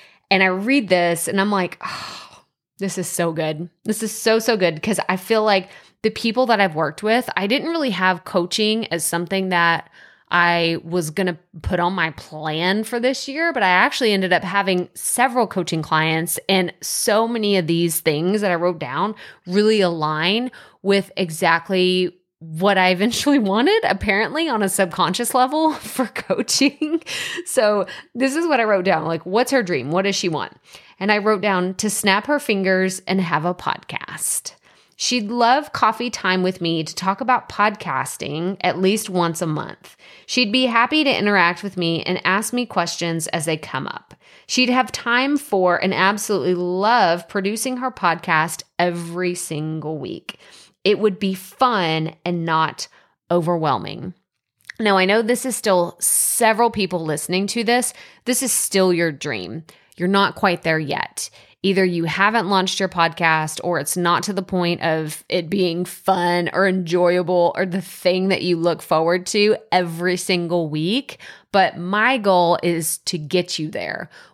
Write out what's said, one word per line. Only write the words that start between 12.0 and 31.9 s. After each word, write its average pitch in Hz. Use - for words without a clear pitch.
plan 160
for 240
this 254
year, 320
but 247
I 185
actually 220
ended 190
up 175
having 185
several 240
coaching 165
clients, 160
and 190
so 220
many 214
of 175
these 170
things 175
that 190
I 170
wrote 170
down 160
really 208
align 170
with 196
exactly 180
what 165
I 185
eventually 233
<laughs> -
wanted, 240
apparently 214
on 220
a 196
subconscious 185
level 294
<laughs> -
for 240
coaching. 302
So 208
this 262
is 339
what 285
I 233
wrote 202
down. 160
Like, 165
what's 226
her 254
dream? 147
What 175
does 196
she -
want? 143
And 202
I 208
wrote 208
down 185
to 214